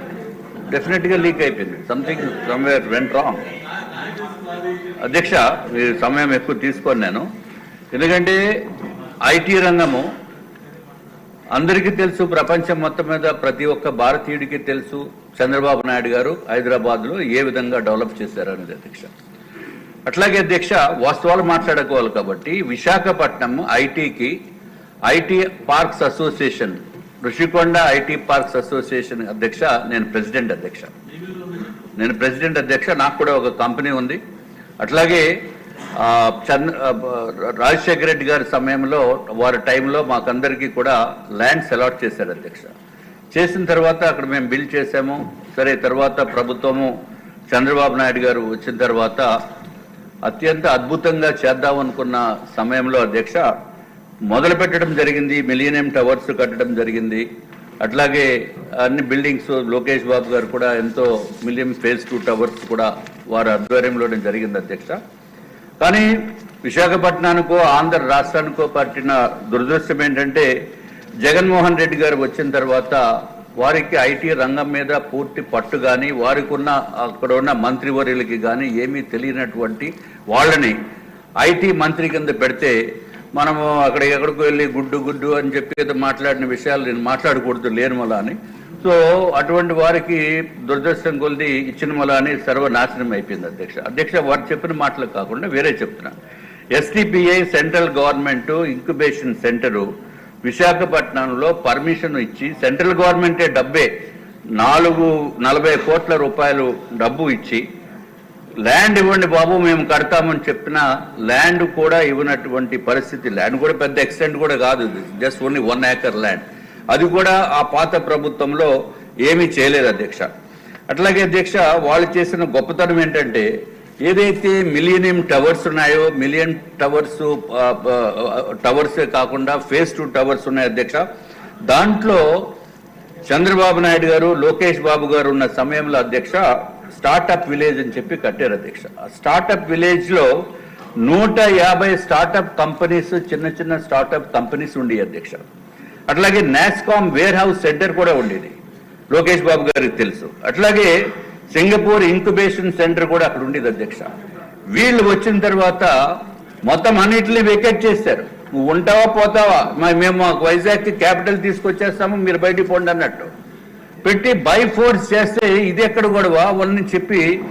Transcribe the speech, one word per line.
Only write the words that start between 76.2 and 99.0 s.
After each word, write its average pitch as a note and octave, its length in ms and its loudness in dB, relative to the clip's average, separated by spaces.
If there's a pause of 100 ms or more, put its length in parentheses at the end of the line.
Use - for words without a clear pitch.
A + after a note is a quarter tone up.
వారికి C#3 340 0
ఉన్న, C#3+ 140 -2 (360)
అక్కడ A#2+ 240 -4 (100)
ఉన్న C#3 120 2 (140)
మంత్రివర్యులకి B2+ 800 -2
కానీ B2+ 200 -2 (160)
ఏమీ C#3 180 -4 (120)
తెలియనటువంటి A#2+ 760 -6 (440)
వాళ్ళని C3+ 400 4 (760)
ఐటీ F3 220 2 (120)
మంత్రి D#3+ 320 -2
కింద D3+ 160 -4 (120)
పెడితే C3 300 0 (640)
మనము D3+ 460 0
అక్కడ C#3 220 2
ఎక్కడికో C#3+ 400 0
వెళ్ళి D3 240 2
గుడ్డు C3+ 300 -4
గుడ్డు C#3 300 -6
అని C#3+ 300 0
చెప్పి C#3+ 240 -6
ఏదో C#3+ 140 -2
మాట్లాడిన C3+ 500 -2
విషయాలు C3 400 -2
నేను A#2+ 180 -4
మాట్లాడకూడదు B2 640 -2
లేను B2 260 0
మళ్ళా A2+ 220 -2
అని. G2+ 200 -4 (500)
So, F3+ 60 4 (380)
అటువంటి E3 440 0
వారికి D#3+ 680 0 (220)
దురదృష్టం C#3+ 540 -2
కొలిది C#3+ 400 -2
ఇచ్చిన C#3 340 -6
మళ్ళా C#3 220 0
అని C#3 220 2 (100)
సర్వనాశనం B2+ 680 0
అయిపోయింది G2 340 -6
అధ్యక్ష. F#2 320 -12
అధ్యక్ష, D3+ 380 -4
వారు C#3+ 240 0 (120)
చెప్పిన D#3+ 200 -4
మాటలు C#3 340 -4
కాకుండా G#2 420 -6
వేరే C#3 220 0
చెప్తున్నా. - 400 -8 (680)
ఎస్టీపీఐ F3+ 640 2
సెంట్రల్ D#3+ 460 0
గవర్నమెంట్ C#3 600 0
ఇంక్యుబేషన్ C#3+ 840 -2